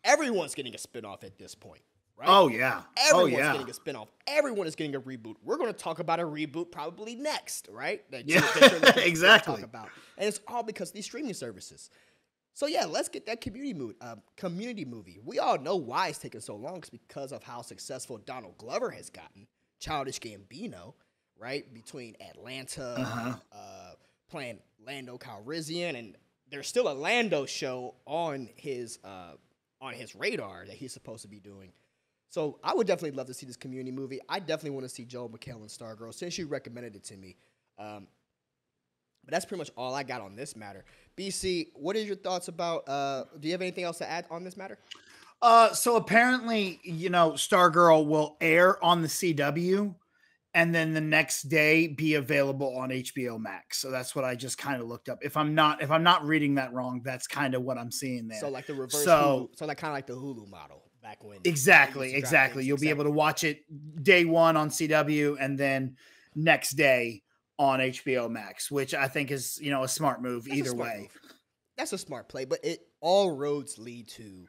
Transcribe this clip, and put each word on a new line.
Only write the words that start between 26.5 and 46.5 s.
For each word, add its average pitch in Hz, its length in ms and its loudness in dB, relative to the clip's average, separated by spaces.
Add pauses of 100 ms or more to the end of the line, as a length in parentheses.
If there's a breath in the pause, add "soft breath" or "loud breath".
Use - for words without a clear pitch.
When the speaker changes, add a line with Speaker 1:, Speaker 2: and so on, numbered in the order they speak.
Speaker 1:
still 247 220 4
a 147 60 0
Lando 170 500 2
show 127 480 -6 (120)
on 143 500 -4
his, 123 480 -8
uh, 90 300 -16 (460)
on 131 140 -14
his 123 220 -18
radar 107 500 -6
that 98 100 -18
he's 131 160 -14
supposed 113 300 -16
to - 60 -20
be 101 120 -20
doing. 98 320 -20 (580)
So 151 340 -6
I - 100 -2
would 220 140 0
definitely 165 280 -2
love 131 120 -8
to 131 80 -14
see - 100 -16
this 123 100 -16
community 127 360 -12
movie. 131 360 -10
I 180 120 -4
definitely 156 320 -6
wanna 131 180 -10
see 123 160 -14
Joel 123 240 -12
McHale 113 320 -18
and 107 80 -20
Stargirl, 113 440 -16
since 175 260 -10
you 165 80 -8
recommended 120 480 -10
it 98 100 -20
to 101 120 -16
me. 95 200 -20 (400)
Um, 104 300 -14 (1160)
but - 80 -14
that's 180 140 -4
pretty 190 140 -10
much 151 180 -10
all 127 160 -6
I 139 100 -4
got 123 180 -8
on 98 140 -16
this 127 200 -14
matter. 101 280 -18 (320 soft breath)
B 196 160 -8
C, 180 420 -4
what 170 220 -6
are 220 60 0
your 208 140 -6
thoughts 185 320 -6
about, 170 400 -6
uh, 139 380 -4 (140)
do 147 80 -8
you 165 60 -2
have 180 80 -6
anything 180 220 -6
else 170 160 -6
to 139 100 -8
add 170 200 -6
on 170 140 -12
this 180 140 -14
matter? 190 200 -14 (640 loud breath)
Speaker 2:
Uh, 233 320 10
so 240 220 2
apparently, 226 880 2